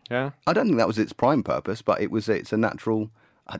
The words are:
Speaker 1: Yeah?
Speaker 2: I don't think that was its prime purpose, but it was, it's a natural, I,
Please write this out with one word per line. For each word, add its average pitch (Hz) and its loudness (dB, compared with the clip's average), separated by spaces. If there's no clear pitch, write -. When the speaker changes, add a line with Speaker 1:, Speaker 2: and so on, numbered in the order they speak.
Speaker 1:
Yeah? 131 -2
Speaker 2:
I 165 2
don't 254 2
think 156 4
that 110 4
was 107 -2
its 107 0
prime 131 2
purpose, 76 -4
but - 0
it 101 -2
was, 110 -2
it's - -2
a 110 2
natural, 110 -2
I, - -10